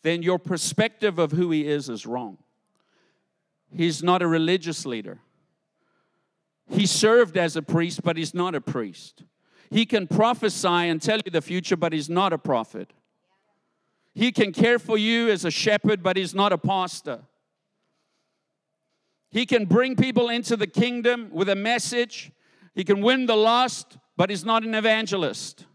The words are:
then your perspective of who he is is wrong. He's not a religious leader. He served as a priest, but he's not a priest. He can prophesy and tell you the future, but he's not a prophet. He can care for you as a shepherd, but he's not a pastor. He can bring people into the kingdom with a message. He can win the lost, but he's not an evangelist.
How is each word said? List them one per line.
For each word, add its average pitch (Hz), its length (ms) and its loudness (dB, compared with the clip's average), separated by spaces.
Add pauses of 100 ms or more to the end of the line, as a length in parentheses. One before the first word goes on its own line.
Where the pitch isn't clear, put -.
then 170 200 -2
your 180 160 2
perspective 196 800 -2
of 156 140 2
who 175 180 0
he 156 160 0
is 147 220 -2
is 113 180 -8
wrong. 113 320 -8 (1300)
He's 165 320 -2
not 180 200 2
a 175 40 0
religious 165 600 0
leader. 101 340 -10 (1500)
He 202 200 2
served 214 500 4
as 165 200 0
a 160 60 -4
priest, 139 400 -2
but 165 140 -2
he's 160 180 -6
not 180 200 -2
a 143 60 -4
priest. - 640 -10 (480)
He 214 140 2
can 202 220 0
prophesy 214 600 2
and 175 340 2
tell 220 220 0
you 185 60 -10
the 165 120 0
future, 180 340 -2
but 165 160 -2
he's 151 160 -4
not 180 240 2
a 160 60 -2
prophet. 113 540 -4 (1200)
He 233 180 2
can 196 200 2
care 240 260 4
for 220 180 -2
you 233 320 2
as 180 160 0
a 170 60 0
shepherd, 208 520 0
but 185 140 0
he's 185 180 -4
not 196 180 4
a 175 60 0
pastor. 170 680 -4 (2000)
He 233 140 -2
can 226 200 2
bring 233 320 2
people 247 320 2
into 233 280 -2
the 208 120 -4
kingdom 240 640 -2
with 180 160 -2
a 196 80 2
message. 233 720 -4 (460)
He 185 80 -4
can 202 160 2
win 254 260 2
the 226 100 2
lost, 233 600 0 (180)
but 190 140 2
he's 175 140 -6
not 226 180 0
an 220 120 -6
evangelist. 214 1000 -2